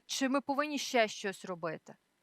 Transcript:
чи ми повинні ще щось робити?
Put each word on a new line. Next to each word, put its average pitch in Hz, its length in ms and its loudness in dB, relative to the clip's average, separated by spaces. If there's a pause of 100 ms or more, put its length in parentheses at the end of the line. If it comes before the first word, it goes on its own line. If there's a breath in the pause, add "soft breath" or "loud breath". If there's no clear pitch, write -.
чи - 240 0
ми 269 120 4
повинні 285 360 0
ще 226 300 4
щось - 380 -6
робити? 170 480 -6 (280)